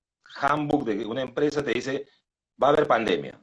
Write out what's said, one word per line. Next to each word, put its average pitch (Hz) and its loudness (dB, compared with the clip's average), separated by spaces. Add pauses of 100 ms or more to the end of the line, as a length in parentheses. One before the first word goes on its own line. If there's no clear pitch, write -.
(360)
handbook 143 0
de 101 -2
una 120 -6
empresa 143 -2
te 117 -2
dice, 131 -4 (540)
"va 135 4
a 147 6
haber 151 4
pandemia. 95 0